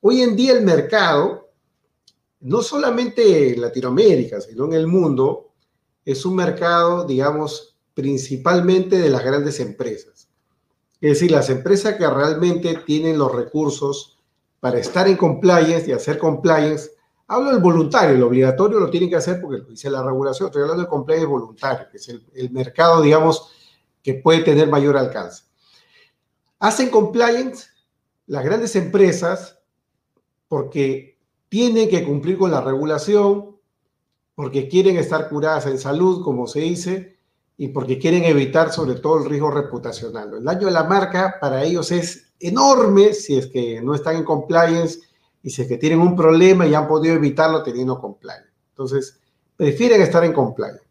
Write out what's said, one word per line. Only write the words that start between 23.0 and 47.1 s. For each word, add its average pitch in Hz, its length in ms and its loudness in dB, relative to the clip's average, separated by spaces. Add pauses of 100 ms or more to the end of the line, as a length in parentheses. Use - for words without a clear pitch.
digamos, 156 500 2 (520)
que 131 100 -4
puede 160 280 2
tener 156 260 4
mayor 143 300 2
alcance. 113 480 -6 (1120)
Hacen 220 300 0
compliance 233 800 0 (580)
las 139 160 -6
grandes 214 320 -2
empresas 180 840 0 (880)
porque 135 720 -4 (300)
tienen 226 400 2
que 180 140 0
cumplir 143 340 -2
con 180 140 2
la 139 100 0
regulación, 156 960 0 (800)
porque 135 320 -6
quieren 185 300 2
estar 156 320 -2
curadas 147 380 -2
en 131 120 -4
salud, 170 440 0
como 123 240 -4
se 147 140 -6
dice, 180 560 -6 (400)
y 139 120 -8
porque 127 280 -4
quieren 170 280 0
evitar 156 460 2
sobre 139 240 -4
todo 156 240 0
el 139 100 -6
riesgo 147 220 -2
reputacional, 117 800 -8
¿no? 107 80 -12
El 110 60 -12
daño 185 240 -2
de 180 60 0
la 165 100 2
marca 190 560 -2
para 135 240 -2
ellos 165 280 -4
es - 480 -6
enorme 208 760 4
si 147 240 -2
es 127 100 -4
que 117 340 -6
no 135 140 -2
están 160 220 -4
en 160 80 -4
compliance 165 760 0 (420)
y 131 80 -12
si 127 120 -10
es 120 60 -4
que 120 100 -4
tienen 160 240 2
un 175 140 4
problema 175 520 6
y 147 60 4
han 151 140 0
podido 160 280 2